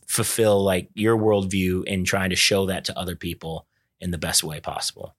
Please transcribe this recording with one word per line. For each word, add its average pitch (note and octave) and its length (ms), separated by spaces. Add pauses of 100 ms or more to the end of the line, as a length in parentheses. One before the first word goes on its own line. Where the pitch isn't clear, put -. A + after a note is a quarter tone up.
fulfill, G#2 580
like, F#2 300
your A2+ 240
worldview G2 720
and F#2 140
trying F#2+ 240
to F#2 60
show G2 320
that F#2+ 180
to - 120
other F2+ 180
people E2 520 (320)
in F2 120
the F2 60
best E2 260
way D2+ 160
possible? - 600